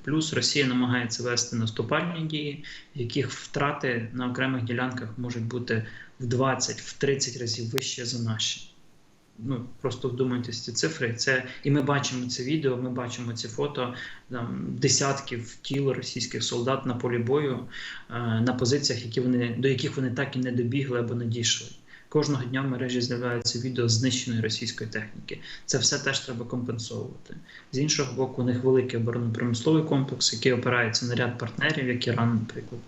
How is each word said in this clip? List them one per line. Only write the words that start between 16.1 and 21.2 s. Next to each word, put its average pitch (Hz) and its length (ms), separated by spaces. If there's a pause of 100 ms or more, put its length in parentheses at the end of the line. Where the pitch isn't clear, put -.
солдат 127 420
на 127 80
полі 120 240
бою, 127 420 (500)
е, 120 40 (280)
на 120 120
позиціях, 123 520
які 120 160
вони, 120 380
до 131 80
яких 135 300
вони 131 140
так 135 240
і 127 40
не 127 120
добігли 123 480
або 117 160
не 120 100